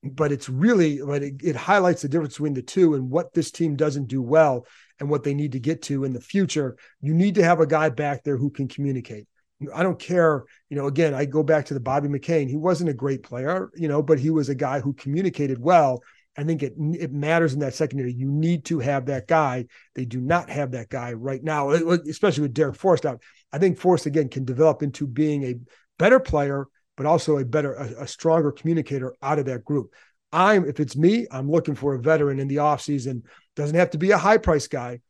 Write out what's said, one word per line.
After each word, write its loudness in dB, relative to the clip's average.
But -2
it's -6
really, 2
but -4
it, -8
it 0
highlights 2
the -4
difference -2
between -2
the -4
two 4
and -4
what -2
this -2
team -2
doesn't -2
do -4
well 4
and -6
what 0
they -2
need -4
to -6
get -4
to -4
in -4
the -8
future. -2
You -2
need 2
to 6
have 6
a 6
guy 2
back -4
there 0
who -2
can -6
communicate. -6
I 0
don't -2
care, 2
you -8
know, -4
again, 2
I -2
go 0
back 2
to -6
the -4
Bobby 0
McCain. 0
He -4
wasn't 0
a -2
great -4
player, -6
you -4
know, 0
but 4
he 0
was 0
a -2
guy -2
who -4
communicated -2
well. 4
I -6
think -2
it, -8
it -4
matters 2
in -4
that -4
secondary. -4
You -4
need 0
to -2
have -2
that -4
guy. 0
They -6
do -8
not 0
have -4
that -10
guy -8
right -8
now, -2
especially 0
with -2
Darrick 0
Forrest 2
out. -6
I -4
think 2
Forrest, 2
again, 0
can -6
develop 2
into -4
being -2
a -6
better 6
player, -2
but -2
also 2
a -2
better, -2
a, -10
a -12
stronger 2
communicator -4
out 0
of -2
that -6
group. -4
I'm, 4
if -6
it's -4
me, 2
I'm -6
looking 0
for -4
a -6
veteran 2
in -4
the -2
offseason. -2
Doesn't -2
have 4
to -4
be 2
a 6
high 4
price 2
guy -8